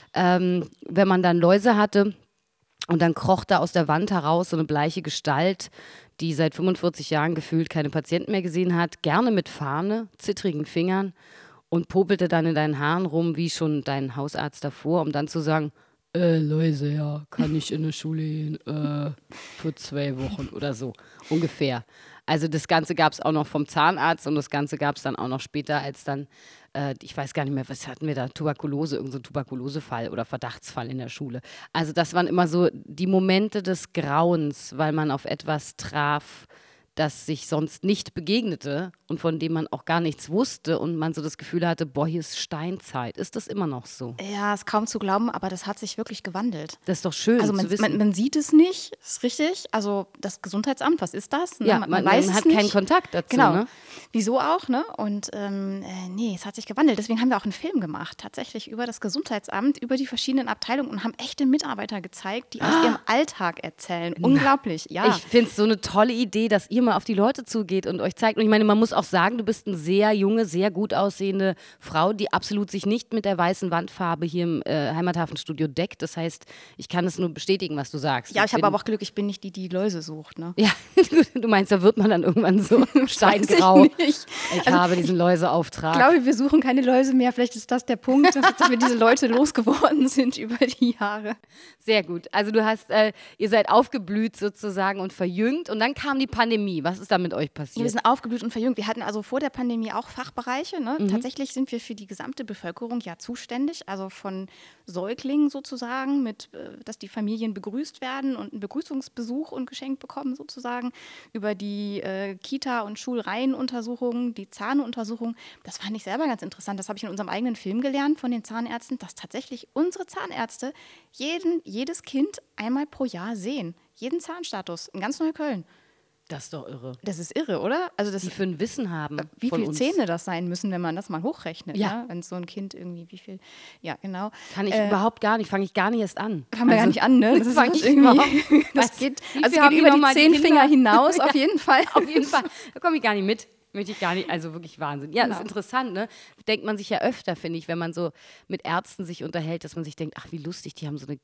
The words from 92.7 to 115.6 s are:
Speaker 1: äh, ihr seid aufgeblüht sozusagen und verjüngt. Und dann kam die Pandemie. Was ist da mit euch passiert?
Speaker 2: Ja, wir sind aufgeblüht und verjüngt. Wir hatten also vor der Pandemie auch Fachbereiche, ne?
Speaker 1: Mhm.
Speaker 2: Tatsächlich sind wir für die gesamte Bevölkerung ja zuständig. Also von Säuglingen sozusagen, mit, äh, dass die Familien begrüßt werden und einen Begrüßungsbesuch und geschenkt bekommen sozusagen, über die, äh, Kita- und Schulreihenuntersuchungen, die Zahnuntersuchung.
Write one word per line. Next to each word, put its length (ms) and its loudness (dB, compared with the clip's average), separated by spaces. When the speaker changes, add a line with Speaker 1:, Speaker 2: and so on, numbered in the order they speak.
Speaker 1:
äh, 240 4
ihr 100 0
seid 220 4
aufgeblüht 640 2
sozusagen 640 -4
und 140 -6
verjüngt. 560 -2
Und 100 -4
dann 140 2
kam 260 -4
die 80 0
Pandemie. 460 0
Was 160 -2
ist 120 -6
da 80 4
mit 160 -4
euch 180 -4
passiert? 240 -10
Speaker 2:
Ja, 60 -2
wir 80 0
sind 140 -2
aufgeblüht 380 0
und 80 -6
verjüngt. 260 -2
Wir 100 -4
hatten 160 -4
also 180 -4
vor 180 -4
der 120 -2
Pandemie 400 -4
auch 180 -6
Fachbereiche, 720 -8
ne? 180 -2
Speaker 1:
Mhm. 100 0
Speaker 2:
Tatsächlich 440 -4
sind 180 -4
wir 80 -4
für 140 -12
die 140 -16
gesamte 360 -12
Bevölkerung 580 -10
ja 180 -12
zuständig. 680 -8
Also 220 -8
von 380 -10
Säuglingen 640 0
sozusagen, 720 -4
mit, 300 -8
äh, 300 -16
dass 140 -14
die 100 -16
Familien 460 -4
begrüßt 480 -10
werden 340 -4
und 180 -10
einen 60 -10
Begrüßungsbesuch 920 -8
und 180 -8
geschenkt 300 -8
bekommen 360 -8
sozusagen, 560 -8
über 240 -4
die, 460 -6
äh, 340 -8
Kita- 460 -6
und 160 -10
Schulreihenuntersuchungen, 800 -4
die 160 -14
Zahnuntersuchung. 840 -4